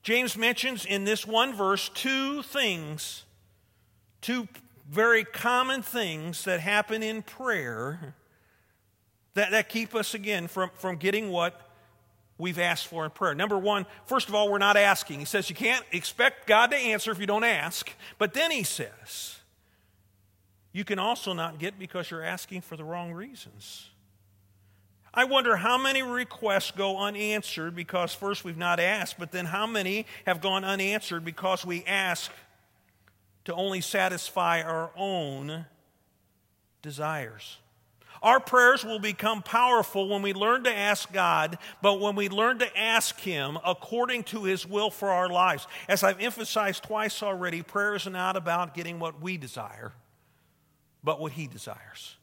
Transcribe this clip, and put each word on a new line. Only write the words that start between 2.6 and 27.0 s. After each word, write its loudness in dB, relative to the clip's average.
two -4
very 4
common 0
things -4
that 0
happen 0
in -4
prayer -6
that, 2
that 4
keep -4
us, -2
again, -4
from, -2
from -6
getting -2
what -2
we've -4
asked 0
for -6
in -4
prayer. 0
Number 2
one, 2
first 0
of 0
all, 6
we're 2
not 8
asking. 6
He -6
says -2
you -8
can't 0
expect 0
God 8
to 2
answer 0
if -4
you -4
don't 2
ask. 0
But 2
then 2
he 0
says, -8
you -6
can -4
also -2
not -4
get -6
because -10
you're -10
asking -8
for -14
the -12
wrong -8
reasons. -16
I 6
wonder 4
how 2
many 2
requests -2
go -2
unanswered -4